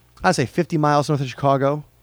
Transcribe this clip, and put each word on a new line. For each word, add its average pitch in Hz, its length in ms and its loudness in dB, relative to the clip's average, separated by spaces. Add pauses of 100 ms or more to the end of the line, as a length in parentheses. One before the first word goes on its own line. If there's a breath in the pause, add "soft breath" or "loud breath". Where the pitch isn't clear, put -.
(220)
I'd 185 140 2
say 135 100 0
fifty 170 320 -2
miles 147 300 2
north 147 120 0
of 135 80 -6
Chicago, 139 560 0 (180)